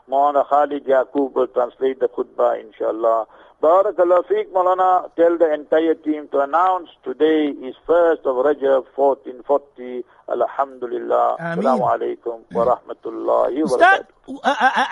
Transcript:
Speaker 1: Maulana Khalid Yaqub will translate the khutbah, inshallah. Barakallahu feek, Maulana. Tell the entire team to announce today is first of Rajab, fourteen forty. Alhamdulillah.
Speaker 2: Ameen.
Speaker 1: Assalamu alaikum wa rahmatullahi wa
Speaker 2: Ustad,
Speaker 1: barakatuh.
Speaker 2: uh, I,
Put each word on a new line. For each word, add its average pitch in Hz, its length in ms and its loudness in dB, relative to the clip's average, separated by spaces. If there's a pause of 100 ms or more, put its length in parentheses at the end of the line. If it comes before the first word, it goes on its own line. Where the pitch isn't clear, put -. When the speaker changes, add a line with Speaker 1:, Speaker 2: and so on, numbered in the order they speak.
Speaker 1:
Maulana 139 380 2
Khalid 143 380 0
Yaqub 131 480 0
will 127 140 0
translate 127 520 -2
the 123 80 0
khutbah, 120 520 -2
inshallah. 113 680 -2 (360)
Barakallahu 175 680 4
feek, 208 240 -2
Maulana. 185 640 0
Tell 170 220 2
the 160 160 2
entire 160 400 0
team 151 360 -6
to 143 100 -2
announce 170 500 0 (140)
today 151 460 0
is 131 260 -10 (100)
first 165 400 2
of 131 100 0
Rajab, 135 500 0 (100)
fourteen 131 500 -2
forty. 123 580 -4 (240)
Alhamdulillah. 120 1120 -2
Speaker 2:
Ameen. 170 240 -6
Speaker 1:
Assalamu 117 540 -2
alaikum 113 340 -12
wa 117 240 0
rahmatullahi 117 880 -4
wa 208 60 -2
Speaker 2:
Ustad, 359 380 0 (200)
Speaker 1:
barakatuh. 262 160 -14
Speaker 2:
uh, 277 160 -2
I, 254 320 0